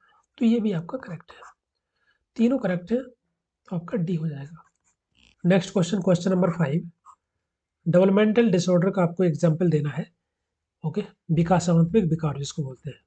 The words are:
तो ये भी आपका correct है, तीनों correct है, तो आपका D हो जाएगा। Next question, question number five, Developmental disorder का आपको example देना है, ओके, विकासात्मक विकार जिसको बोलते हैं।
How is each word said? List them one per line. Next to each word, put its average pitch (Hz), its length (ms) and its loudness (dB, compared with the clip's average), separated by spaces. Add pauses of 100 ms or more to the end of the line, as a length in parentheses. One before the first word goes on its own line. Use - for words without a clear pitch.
(380)
तो 240 80 -2
ये 226 140 2
भी 208 120 -2
आपका 170 260 -6
correct - 340 -14
है, - 60 -20 (960)
तीनों 240 240 2
correct 180 320 -4
है, 240 60 0
तो - 800 -14
आपका 170 220 -6
D 175 180 -2
हो 160 120 -4
जाएगा। 143 360 -12 (840)
Next 180 280 2
question, 180 280 0
question 185 300 0
number 185 180 2
five, 165 420 -2 (960)
Developmental 202 640 4
disorder 180 380 2
का 185 140 0
आपको 170 200 0
example 165 460 2
देना 147 200 0
है, 147 220 -8 (720)
ओके, 196 180 -4 (280)
विकासात्मक 170 560 2
विकार 160 500 0
जिसको 143 260 -8
बोलते 131 260 -12
हैं। - 180 -18